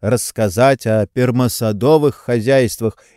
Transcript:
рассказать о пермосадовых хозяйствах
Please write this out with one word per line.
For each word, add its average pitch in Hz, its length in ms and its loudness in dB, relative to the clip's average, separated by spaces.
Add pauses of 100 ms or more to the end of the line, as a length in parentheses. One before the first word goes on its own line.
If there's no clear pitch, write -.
рассказать 117 880 0
о 110 200 0
пермосадовых 123 1080 0
хозяйствах 120 840 -2 (200)